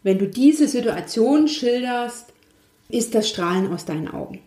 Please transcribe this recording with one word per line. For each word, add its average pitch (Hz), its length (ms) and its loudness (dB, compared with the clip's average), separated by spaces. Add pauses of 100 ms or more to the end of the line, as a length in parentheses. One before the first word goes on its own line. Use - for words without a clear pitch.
wenn 190 160 2
du 196 80 0
diese 285 400 4
Situation 233 800 2
schilderst, 247 840 -4 (560)
ist 233 260 -4
das 214 140 2
Strahlen 185 440 -2
aus 175 120 -8
deinen 151 240 -6
Augen. - 380 -12